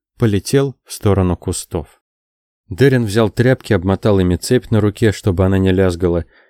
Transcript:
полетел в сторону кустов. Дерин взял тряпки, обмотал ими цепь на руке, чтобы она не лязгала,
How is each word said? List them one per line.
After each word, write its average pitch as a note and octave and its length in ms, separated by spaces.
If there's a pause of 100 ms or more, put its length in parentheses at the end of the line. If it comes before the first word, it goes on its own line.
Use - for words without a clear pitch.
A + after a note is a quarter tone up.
(180)
полетел B2 640
в - 100
сторону F#2 440
кустов. - 640 (680)
Дерин B2 360
взял G#2 240
тряпки, B2 440
обмотал G2 460
ими F2+ 180
цепь - 340
на A2 80
руке, G#2 320
чтобы F#2 340
она F#2+ 120
не F#2+ 140
лязгала, F2 540 (240)